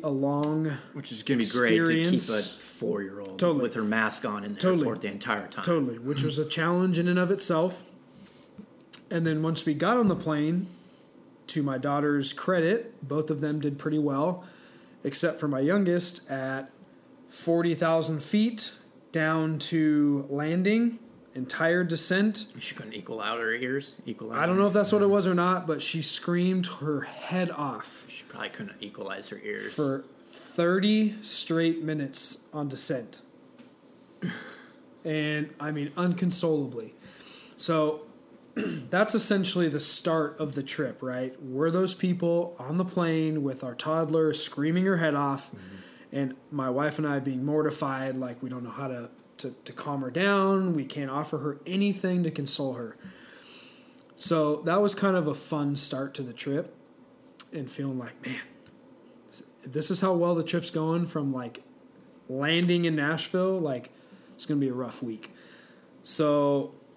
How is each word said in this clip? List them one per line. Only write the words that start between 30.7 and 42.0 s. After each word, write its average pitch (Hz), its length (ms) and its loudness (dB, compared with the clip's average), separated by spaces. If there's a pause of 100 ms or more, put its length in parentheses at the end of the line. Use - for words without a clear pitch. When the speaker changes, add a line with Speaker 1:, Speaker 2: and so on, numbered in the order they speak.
Speaker 1:
straight 165 640 0
minutes 147 560 -4 (140)
on 147 160 -4
descent. 127 520 -6 (1800)
And, 151 540 0
I 151 120 -4
mean, 143 260 -4
unconsolably. 160 960 0 (640)
So, 156 440 2 (300)
<clears throat> - 240 -20
that's 180 600 0
essentially 185 520 2
the 143 120 0
start 156 600 0
of 147 160 -4
the 139 80 -2
trip, 135 380 -4
right? 127 420 -4
We're 139 280 0
those 185 220 2
people 175 640 0